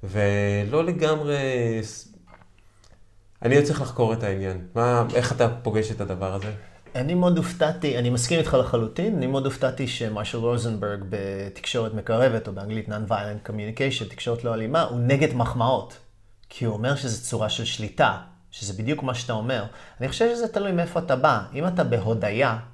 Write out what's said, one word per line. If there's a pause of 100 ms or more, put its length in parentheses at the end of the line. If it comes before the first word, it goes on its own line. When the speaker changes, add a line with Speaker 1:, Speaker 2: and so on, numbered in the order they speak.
Speaker 1:
ולא
לגמרי (440)
ס-, (1300)
אני
עוד
צריך
לחקור
את
העניין.
מה, (100)
איך
אתה (140)
פוגש
את
הדבר
הזה? (420)
Speaker 2:
אני
מאוד
הופתעתי,
אני
מסכים
איתך
לחלוטין,
אני
מאוד
הופתעתי
שמרשל
רוזנברג
בתקשורת
מקרבת,
או
באנגלית
Non-Violent
Communication,
תקשורת
לא
אלימה,
הוא
נגד
מחמאות. (520)
כי
הוא
אומר
שזה
צורה
של
שליטה, (320)
שזה (100)
בדיוק
מה
שאתה
אומר. (360)
אני
חושב
שזה
תלוי
מאיפה
אתה
בא. (120)
אם
אתה
בהודיה (160)